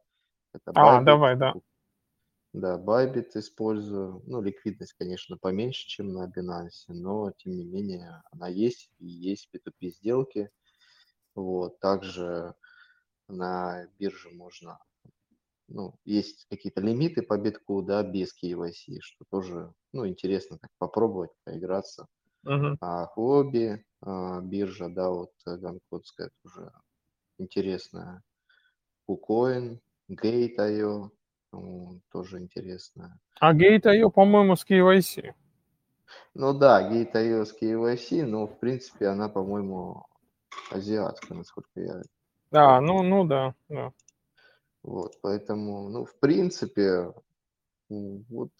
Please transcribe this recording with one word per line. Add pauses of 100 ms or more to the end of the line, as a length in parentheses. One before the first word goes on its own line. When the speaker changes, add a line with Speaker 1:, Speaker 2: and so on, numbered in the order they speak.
(540)
Speaker 1:
Это
Speaker 2:
А,
Speaker 1:
Bybit.
Speaker 2:
давай,
да. (960)
Speaker 1:
Да,
Bybit
использую.
Ну,
ликвидность,
конечно,
поменьше,
чем
на
Binance,
но,
тем
не
менее,
она
есть,
и
есть
P
two
P
сделки. (840)
Вот,
также (760)
на (120)
бирже
можно, (880)
ну, (100)
есть
какие-то
лимиты
по
битку,
да,
без
K
Y
C,
что
тоже, (200)
ну,
интересно
так
попробовать, (140)
поиграться. (380)
Speaker 2:
Мгм.
Speaker 1:
А
Huobi, (220)
а,
биржа,
да,
вот, (160)
э,
гонконгская (140)
тоже (680)
интересная. (840)
KuCoin, (300)
Gate
I
O, (420)
ну, (100)
тоже
интересная. (200)
Speaker 2:
А
Gate
I
O,
по-моему,
с
K
Y
C. (1040)
Speaker 1:
Ну
да, (100)
Gate
I
O
с
K (120)
Y
C,
но,
в
принципе,
она,
по-моему, (640)
азиатская,
насколько
я (500)
Speaker 2:
А,
Speaker 1:
помню.
Speaker 2:
ну,
ну
да, (160)
да. (920)
Speaker 1:
Вот,
поэтому,
ну,
в
принципе, (800)
м,
вот